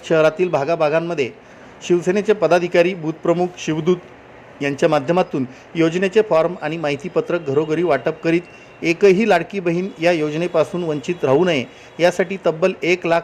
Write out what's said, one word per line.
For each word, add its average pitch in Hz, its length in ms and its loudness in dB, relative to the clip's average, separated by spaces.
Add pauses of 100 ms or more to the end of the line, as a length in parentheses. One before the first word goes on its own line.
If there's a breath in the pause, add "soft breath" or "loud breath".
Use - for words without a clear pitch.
शहरातील 160 400 2
भागाभागांमध्ये 156 800 -2 (560 loud breath)
शिवसेनेचे 185 460 0
पदाधिकारी, 175 600 2
बूथ 160 200 -6
प्रमुख, 170 340 0 (100)
शिवदूत 160 400 0 (640)
यांच्या 143 280 0
माध्यमातून 156 560 0 (300 loud breath)
योजनेचे 180 460 2
फॉर्म 170 400 0
आणि 156 160 -6
माहितीपत्रक 160 720 -4
घरोघरी 156 360 0
वाटप 156 400 -2
करीत 165 180 2 (420 loud breath)
एकही 185 460 4
लाडकी 175 300 0
बहीण 175 280 -2 (140)
या 170 100 4
योजनेपासून 160 720 -2
वंचित 156 400 -4
राहू 143 220 4
नये 143 200 0 (340 loud breath)
यासाठी 180 460 0
तब्बल 170 260 0 (120)
एक 180 220 0
लाख 170 180 2